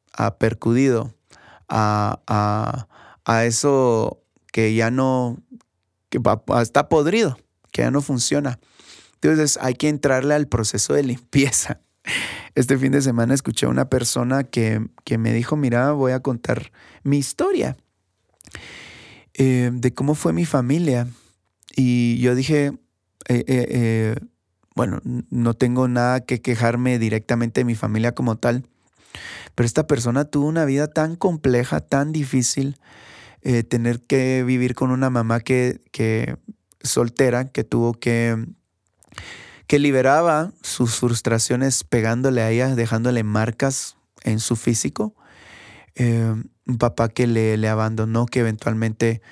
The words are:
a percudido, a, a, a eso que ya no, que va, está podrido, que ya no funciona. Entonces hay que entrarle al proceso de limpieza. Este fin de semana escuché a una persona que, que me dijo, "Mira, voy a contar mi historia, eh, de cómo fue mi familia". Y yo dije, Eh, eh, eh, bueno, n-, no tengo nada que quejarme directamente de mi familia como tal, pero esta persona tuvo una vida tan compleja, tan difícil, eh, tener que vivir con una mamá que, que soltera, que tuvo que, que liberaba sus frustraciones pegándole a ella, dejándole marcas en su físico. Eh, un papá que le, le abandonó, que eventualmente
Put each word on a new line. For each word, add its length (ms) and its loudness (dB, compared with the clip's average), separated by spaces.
a 240 -2
percudido, 760 0
a, 600 0
a, 640 -2
a 220 2
eso 760 2
que 220 2
ya 160 2
no, 480 0
que 80 -2
va, 240 2
está 300 0
podrido, 480 2
que 120 -2
ya 80 2
no 120 0
funciona. 560 -2
Entonces 460 2
hay 140 0
que 140 0
entrarle 460 2
al 120 0
proceso 480 -2
de 80 4
limpieza. 800 0
Este 240 2
fin 140 0
de 100 2
semana 320 2
escuché 320 -2
a 40 0
una 180 0
persona 560 -2
que, 420 -2
que 140 -2
me 140 0
dijo, 240 -2
"Mira, 360 0
voy 200 0
a 80 -2
contar 500 -4
mi 160 0
historia, 580 -2
eh, 380 2
de 200 0
cómo 220 0
fue 180 -2
mi 120 0
familia". 640 0
Y 440 2
yo 160 2
dije, 380 0
Eh, 180 0
eh, 220 0
eh, 460 0
bueno, 300 -2
n-, 260 -6
no 240 0
tengo 340 2
nada 320 0
que 200 -4
quejarme 580 0
directamente 600 0
de 40 2
mi 100 0
familia 380 -2
como 260 -2
tal, 280 -2
pero 120 0
esta 200 0
persona 380 0
tuvo 220 0
una 180 0
vida 220 0
tan 300 -2
compleja, 640 0
tan 320 -2
difícil, 680 -2
eh, 220 0
tener 360 0
que 460 0
vivir 280 0
con 160 -2
una 200 0
mamá 300 0
que, 500 0
que 460 -2
soltera, 720 0
que 140 -4
tuvo 280 0
que, 540 -2
que 120 4
liberaba 720 4
sus 320 -2
frustraciones 880 0
pegándole 560 0
a 100 2
ella, 240 2
dejándole 500 0
marcas 720 -2
en 180 0
su 160 -2
físico. 580 -2
Eh, 380 2
un 120 -2
papá 300 0
que 180 0
le, 300 2
le 120 0
abandonó, 580 0
que 140 -2
eventualmente 920 -2